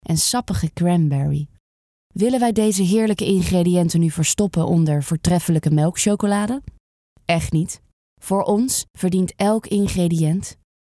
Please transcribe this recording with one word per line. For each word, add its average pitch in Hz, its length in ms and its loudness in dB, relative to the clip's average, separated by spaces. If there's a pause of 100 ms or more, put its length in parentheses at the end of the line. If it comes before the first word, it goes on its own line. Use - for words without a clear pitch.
en 165 100 0
sappige 190 560 -2
cranberry. 147 720 0 (680)
Willen 240 260 0
wij 233 120 2
deze 208 320 2
heerlijke 214 420 2
ingrediënten 175 760 2
nu 165 100 2
verstoppen 165 560 -2
onder 156 380 2
voortreffelijke 165 680 0
melkchocolade? 202 920 0 (640)
Echt 165 260 -2
niet. 160 300 -4 (400)
Voor 190 220 -2
ons 226 420 0 (120)
verdient 185 380 -2
elk 214 320 0
ingrediënt, 175 920 0 (300)